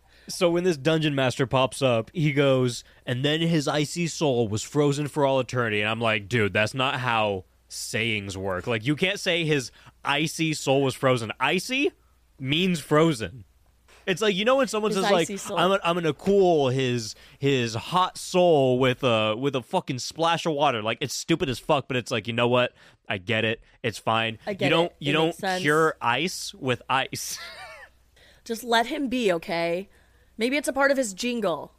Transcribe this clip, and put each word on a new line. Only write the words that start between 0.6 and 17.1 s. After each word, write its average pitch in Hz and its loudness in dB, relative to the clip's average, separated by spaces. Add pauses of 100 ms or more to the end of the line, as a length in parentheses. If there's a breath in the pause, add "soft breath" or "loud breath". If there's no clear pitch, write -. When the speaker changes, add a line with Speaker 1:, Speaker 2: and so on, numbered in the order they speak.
Speaker 1:
this 180 2
dungeon 151 2
master 131 0
pops 131 0
up, 117 2
he 156 2
goes, 131 2 (220 soft breath)
"And 127 -4
then 156 0
his 165 0
icy 151 -2
soul 123 0
was 104 -4
frozen 147 0
for 143 0
all 135 2
eternity." 117 -2
And 107 0
I'm 113 -2
like, 110 0
"Dude, 104 0
that's 107 2
not 131 -2
how 110 0 (240)
sayings 107 -4
work. 95 -4
Like, 113 -2
you 147 0
can't 185 -2
say 170 -2
his 147 0 (340 loud breath)
icy 156 0
soul 139 2
was 131 0
frozen." 127 0
Icy 262 0 (480)
means 160 0
frozen. 131 0 (640 soft breath)
It's 185 -2
like, 214 2
you 202 0
know 262 4
when 269 2
someone 214 -2
Speaker 2:
His 180 0
Speaker 1:
says, 208 2
like, 180 4
Speaker 2:
icy 196 -8
soul. 196 -8
Speaker 1:
"I'm, 190 4
I'm 170 2
gonna 165 0
cool 180 4
his, 123 -2 (240 loud breath)